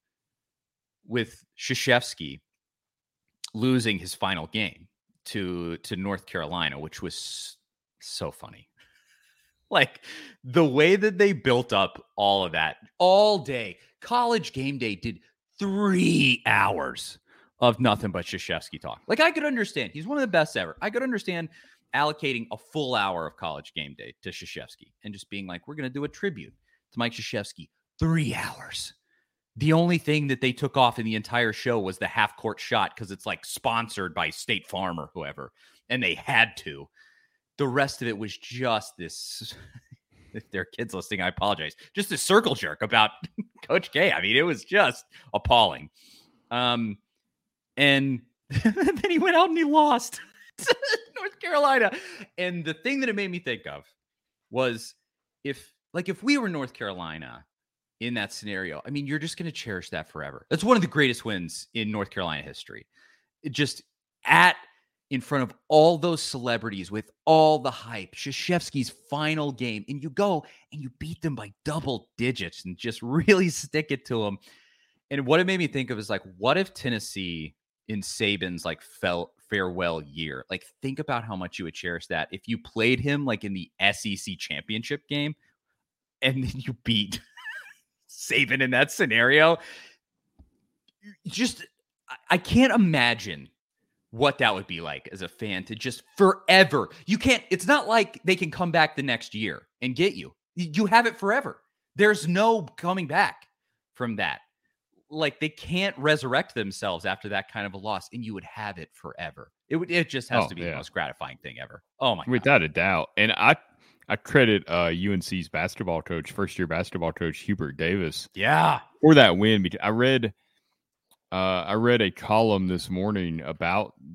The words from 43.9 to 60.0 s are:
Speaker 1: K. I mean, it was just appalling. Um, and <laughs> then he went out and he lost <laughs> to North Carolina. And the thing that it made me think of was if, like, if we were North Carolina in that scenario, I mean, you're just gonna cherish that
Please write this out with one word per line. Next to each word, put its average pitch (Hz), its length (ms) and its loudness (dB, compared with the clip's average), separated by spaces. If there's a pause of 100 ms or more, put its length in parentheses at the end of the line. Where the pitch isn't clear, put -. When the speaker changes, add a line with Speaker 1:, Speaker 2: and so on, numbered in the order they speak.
Speaker 1:
K. 170 220 2
I 78 80 -2
mean, 104 160 2
it 151 60 6
was 156 200 -2
just 180 400 2 (300)
appalling. 92 560 4 (640)
Um, 120 480 -2 (760)
and 139 460 4 (140)
<laughs> - 280 -6
then 339 460 2
he 339 100 2
went 349 160 4
out 349 140 6
and 330 80 0
he 330 80 2
lost 294 560 2 (180)
<laughs> - 180 -20
to - 180 2 (420)
North 403 240 -10
Carolina. 285 500 4 (460)
And 180 260 -4
the 156 100 -4
thing 262 280 -4
that 254 80 -2
it 208 60 -4
made 202 140 -4
me 180 100 -8
think 120 280 -8
of 71 180 -14 (640)
was 120 440 -4 (480)
if, - 300 -10 (200)
like, 175 140 -6
if 185 160 -8
we 285 140 4
were 233 100 -2
North 143 240 -6
Carolina 80 720 -10 (540)
in 120 140 -4
that 104 180 -4
scenario, 95 540 -8
I - 40 -12
mean, 143 160 -6
you're 147 140 -4
just 156 160 -8
gonna 170 160 -8
cherish 92 380 -8
that 80 200 -8